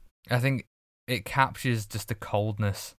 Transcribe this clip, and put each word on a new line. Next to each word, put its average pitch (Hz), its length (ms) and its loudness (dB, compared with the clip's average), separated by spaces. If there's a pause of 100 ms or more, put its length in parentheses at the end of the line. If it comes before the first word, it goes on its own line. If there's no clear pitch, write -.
(320)
I 123 80 4
think 131 260 0 (420)
it 127 180 -2
captures 123 600 2
just - 220 -8
the 113 80 -4
coldness 104 840 -2